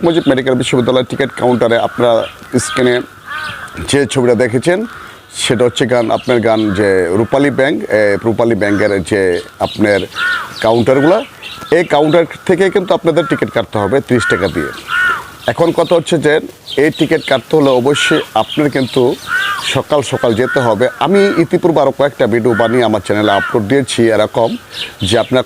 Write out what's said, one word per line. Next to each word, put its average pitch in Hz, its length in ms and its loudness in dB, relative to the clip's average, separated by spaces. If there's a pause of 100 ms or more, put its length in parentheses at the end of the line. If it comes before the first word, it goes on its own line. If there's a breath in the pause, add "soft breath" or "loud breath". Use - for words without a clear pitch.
মুজিব 170 240 2
মেডিকেল 135 260 2
বিশ্ববিদ্যালয়ের 127 520 0
টিকিট 127 260 -4
কাউন্টারে 120 460 0
আপনারা 113 500 0 (320)
স্ক্রিনে 123 420 0 (840)
যে 139 180 2
ছবিটা 123 300 2
দেখেছেন, 127 500 0 (500 loud breath)
সেটা 120 280 0
হচ্ছে 123 220 0
গান, 117 260 0
আপনার 117 280 0
গান 110 340 0
যে 95 360 2
রূপালী 123 400 2
ব্যাংক, 143 340 0
এ, 104 420 0
রূপালী 117 300 2
ব্যাংকের 101 480 0
যে 92 380 0 (180)
আপনার 101 400 0 (600)
কাউন্টারগুলো, 135 600 2 (480)
এই 170 120 4
কাউন্টার 156 420 2 (200)
থেকে 185 240 2
কিন্তু 185 240 0
আপনাদের 160 320 2
টিকিট 127 240 -2
কাটতে 117 280 -4
হবে 107 240 0
ত্রিশ 120 280 0
টাকা 98 180 0
দিয়ে। 73 240 -4 (760)
এখন 165 240 0
কথা 170 240 2
হচ্ছে 165 220 0
যে 151 220 2 (380)
এই 151 140 4
টিকিট 156 360 -2
কাটতে 131 280 0
হলে 143 140 4
অবশ্যই 139 500 2 (140)
আপনার 143 360 0
কিন্তু 135 460 0 (480)
সকাল 135 380 -2
সকাল 120 320 -2
যেতে 127 260 0
হবে। 117 300 2 (100)
আমি 196 380 2
ইতিপূর্বে 165 440 2
আরও 135 100 2
কয়েকটা 139 360 0
ভিডিও 117 260 2
বানিয়ে 117 300 2
আমার 107 180 0
চ্যানেলে 104 300 0
আপলোড 101 320 0
দিয়েছি 120 460 0
এরকম, 110 480 0 (440 loud breath)
যে 110 180 2
আপনারা 127 260 0